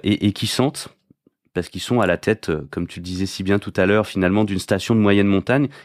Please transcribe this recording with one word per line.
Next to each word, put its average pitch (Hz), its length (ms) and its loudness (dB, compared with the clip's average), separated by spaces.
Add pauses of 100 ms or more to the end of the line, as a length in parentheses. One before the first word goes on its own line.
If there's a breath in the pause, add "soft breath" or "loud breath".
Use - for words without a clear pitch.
et, 104 240 2
et 104 40 2
qui - 140 -4
sentent, - 440 -2 (640)
parce 87 140 -4
qu'ils 87 120 -12
sont 123 200 0
à 101 40 2
la 87 120 2
tête, - 320 -2
euh, 76 200 -4
comme 87 160 -6
tu - 140 -12
le 87 60 -12
disais 92 200 -4
si - 160 -8
bien 98 160 2
tout 101 200 -6
à 92 100 4
l'heure, 107 180 4
finalement, 98 380 0
d'une 98 160 -2
station 101 340 0
de 110 60 4
moyenne 101 280 4
montagne, 120 420 2 (160 loud breath)